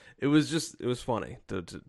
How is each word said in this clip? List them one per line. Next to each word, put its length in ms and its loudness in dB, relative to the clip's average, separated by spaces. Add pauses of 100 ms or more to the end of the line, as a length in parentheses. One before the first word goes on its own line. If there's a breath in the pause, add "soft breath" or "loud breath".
(180 soft breath)
it 80 0
was 240 6
just, 300 -2
it 60 -4
was 140 0
funny 360 -2 (120)
to, 140 -4
to, 260 -12